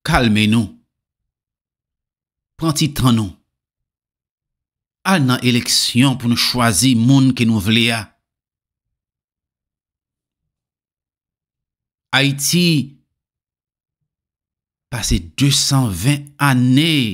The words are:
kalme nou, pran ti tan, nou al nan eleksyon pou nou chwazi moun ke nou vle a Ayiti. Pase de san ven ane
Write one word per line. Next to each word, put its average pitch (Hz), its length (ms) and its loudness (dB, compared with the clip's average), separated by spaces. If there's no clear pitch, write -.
kalme 117 420 0
nou, 107 220 0
pran 160 160 -2
ti 151 160 0
tan, 123 240 0
nou 101 160 -4
al 185 200 2
nan 123 200 0
eleksyon 120 720 0
pou 117 140 -4
nou 117 100 0
chwazi 123 560 0
moun 131 400 4
ke 120 120 0
nou 113 120 0
vle 113 320 0
a 113 120 -6
Ayiti. 139 560 0
Pase 117 260 -2
de 143 140 0
san 135 400 0
ven 143 380 -4
ane 135 560 2